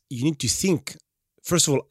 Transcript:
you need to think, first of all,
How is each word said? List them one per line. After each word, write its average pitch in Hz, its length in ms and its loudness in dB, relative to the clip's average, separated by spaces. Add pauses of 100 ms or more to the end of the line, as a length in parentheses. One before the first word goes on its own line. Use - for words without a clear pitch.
you 123 160 -6
need 160 140 0
to 120 100 -2
think, - 480 0 (460)
first 170 240 2
of 147 80 2
all, - 160 -2